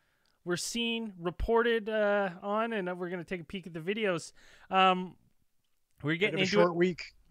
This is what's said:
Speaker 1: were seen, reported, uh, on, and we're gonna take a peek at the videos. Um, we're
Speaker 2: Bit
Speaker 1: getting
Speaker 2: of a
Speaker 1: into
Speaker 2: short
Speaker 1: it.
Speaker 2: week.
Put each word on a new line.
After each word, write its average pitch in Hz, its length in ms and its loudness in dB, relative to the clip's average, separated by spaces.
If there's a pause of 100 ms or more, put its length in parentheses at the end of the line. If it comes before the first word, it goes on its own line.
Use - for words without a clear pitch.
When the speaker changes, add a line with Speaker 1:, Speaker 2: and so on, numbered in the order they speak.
(440)
Speaker 1:
were 175 140 -2
seen, 233 600 -4
reported, 226 720 0
uh, 208 400 2 (140)
on, 220 320 -2
and 180 240 -2
we're 180 100 -6
gonna 175 160 -6
take 185 160 -6
a 151 40 -14
peek 190 220 -10
at 170 60 -16
the 165 80 -10
videos. 190 520 -2 (380)
Um, 185 460 4 (840)
we're 147 100 0
Speaker 2:
Bit 170 60 -2
Speaker 1:
getting 196 160 0
Speaker 2:
of 170 60 0
a - 20 2
Speaker 1:
into 185 100 0
Speaker 2:
short 175 200 6
Speaker 1:
it. 170 40 -6
Speaker 2:
week. 175 380 0 (160)